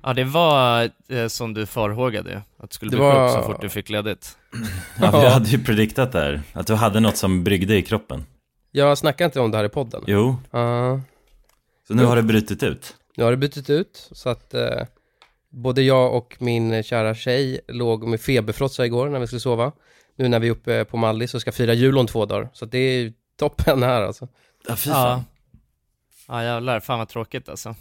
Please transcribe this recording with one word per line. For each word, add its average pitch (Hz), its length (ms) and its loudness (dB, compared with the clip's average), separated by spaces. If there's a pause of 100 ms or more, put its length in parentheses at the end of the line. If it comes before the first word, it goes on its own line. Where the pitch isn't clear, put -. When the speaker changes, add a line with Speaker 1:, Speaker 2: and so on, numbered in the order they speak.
Speaker 1:
Ja, 131 120 -2
det 127 100 0
var, 131 640 4 (180)
eh, 120 180 -4
som 113 280 -6
du 107 120 -4
farhågade, 104 760 -4 (160)
att - 120 -20
du - 40 -16
skulle - 160 -8
Speaker 2:
Det - 60 0
Speaker 1:
bli 139 80 4
Speaker 2:
var 135 240 6
Speaker 1:
sjuk 123 160 2
så 113 80 -4
fort - 80 -8
du 104 80 -8
fick 101 220 -8
ledigt. 104 460 -6 (160)
Speaker 3:
<laughs> 104 480 -10
Ja, - 100 4
vi - 80 6
Speaker 2:
Ja. 135 100 8
Speaker 3:
hade 123 200 6
ju 131 160 2
prediktat 110 480 2
där, 73 300 -2 (100)
att 87 140 -8
du 113 80 2
hade 110 260 2
något 110 160 2
som 92 280 0
bryggde 98 320 2
i 92 60 4
kroppen. 67 420 -6 (460)
Speaker 2:
Jag 139 280 2
snackar 160 260 0
inte 156 160 -2
om 113 100 2
det 107 60 -2
här 104 80 0
i 104 40 -2
podden. 123 380 -6
Speaker 3:
Jo. 113 300 2 (140)
Speaker 2:
Ja. 120 500 -2 (880)
Speaker 3:
Så 101 60 -6
nu 123 80 4
Speaker 2:
Jo. 120 60 6
Speaker 3:
har 120 80 4
det 117 60 4
brutit 107 400 2
ut. - 340 -6 (200)
Speaker 2:
Nu 120 80 0
har 117 60 4
det 127 60 0
brutit 139 340 -6
ut, - 420 -2
så - 160 -8
att, - 260 -8
eh, 120 280 -2 (680)
både 127 320 -2
jag 131 320 4
och 117 240 -6
min 113 440 -2
kära 110 320 -2
tjej 131 540 -2
låg 117 400 -2
med 113 120 -2
feberfrossa 123 680 -2
igår 120 220 -2
när 143 100 -4
vi 120 80 -4
skulle 120 140 -8
sova. 123 320 -2 (440)
Nu 131 120 0
när 117 100 2
vi 113 80 0
är 117 60 2
uppe 113 320 -2
på - 120 -8
Mallis 113 380 -2
och 120 60 -4
ska 117 120 -6
fira 117 220 2
jul 131 240 4
om 123 80 4
två 110 200 -2
dagar. 104 260 -6
Så - 120 -14
att 110 60 -14
det 127 80 -4
är 131 220 0
ju 113 120 -6 (260)
toppen 143 440 0
här, 123 200 2
alltså. 107 260 -8 (400)
Speaker 3:
Ja, 117 80 -4
fy - 140 -4
Speaker 1:
Ja. 147 40 0
Speaker 3:
fan. 123 300 2 (1040)
Speaker 1:
Ja, 120 160 -4
jävlar. 120 360 -2
Fan 120 180 -4
vad 113 100 -6
tråkigt, 120 400 -10
alltså. - 200 -14 (120)